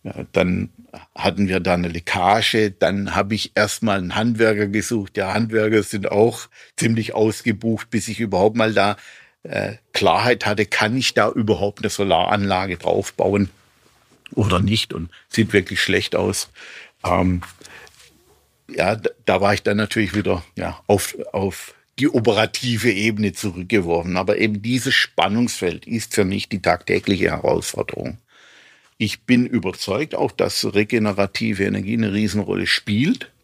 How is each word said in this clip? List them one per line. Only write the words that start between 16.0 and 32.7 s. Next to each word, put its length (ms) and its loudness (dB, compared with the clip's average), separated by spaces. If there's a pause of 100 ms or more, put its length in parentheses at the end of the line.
aus. 340 0 (540)
Ähm, 380 2 (1300)
ja, 280 0
da, 140 -4 (160)
da 160 4
war 120 2
ich 100 -2
dann 140 2
natürlich 380 0
wieder, 280 0 (120)
ja, 320 -8
auf, 280 2 (160)
auf 440 -4 (240)
die 100 2
operative 840 2
Ebene 420 0
zurückgeworfen. 840 -2
Aber 200 2
eben 240 0
dieses 320 -2
Spannungsfeld 960 0
ist 260 -4
für 120 4
mich 240 -4
die 120 -4
tagtägliche 680 0
Herausforderung. 880 -4 (800)
Ich 240 -4
bin 240 4
überzeugt 680 -4
auch, 160 0
dass 420 -2
regenerative 920 0
Energie 280 -2
eine 200 0
Riesenrolle 520 0
spielt. 640 0 (140)